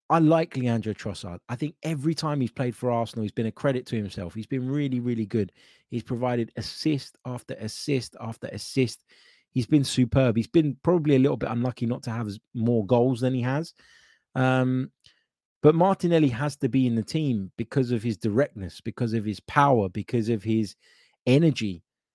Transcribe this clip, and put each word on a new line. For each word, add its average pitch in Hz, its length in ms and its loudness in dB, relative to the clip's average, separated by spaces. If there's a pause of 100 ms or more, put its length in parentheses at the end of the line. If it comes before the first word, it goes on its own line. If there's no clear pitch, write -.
I 165 100 4
like 160 380 4
Leandro 117 360 0
Trossard. 92 540 -10
I 120 80 -6
think 151 280 -6
every 156 300 -2
time 147 280 -2
he's 120 100 -2
played 123 240 -4
for 123 160 -2
Arsenal, 117 320 -2
he's 104 80 -4
been 117 140 -4
a 110 60 -4
credit 127 360 -2
to - 80 -4
himself. 98 380 -6
He's 110 140 -10
been 127 220 -4
really, 139 300 -2
really 120 260 -2
good. 101 280 -2 (360)
He's 120 140 -6
provided 123 540 -2
assist - 680 -4
after 123 300 -10
assist - 640 -6
after 117 280 -10
assist. - 580 -4 (460)
He's 127 160 -2
been 147 180 4
superb. 127 500 2
He's 113 120 0
been 151 360 2
probably 156 320 4
a 131 40 6
little 135 180 4
bit 107 120 -4
unlucky 120 360 -2
not 120 180 -4
to 117 80 -6
have 113 160 -4
as, 101 120 -8 (140)
more 117 320 2
goals 120 360 2
than 127 120 0
he 127 80 -2
has. 139 320 -2 (600)
Um, 127 580 2 (720)
but 156 140 8
Martinelli 170 540 4
has 135 280 -4
to 131 120 0
be 131 180 2
in 117 80 2
the 113 80 2
team 123 520 -2
because 120 360 -2
of 117 100 0
his 110 160 -2
directness, 104 640 -2
because 113 320 -4
of 110 120 -2
his 104 160 -6
power, 135 480 0
because 107 400 -4
of 113 120 -4
his 110 340 -4 (520)
energy. 123 560 2 (320)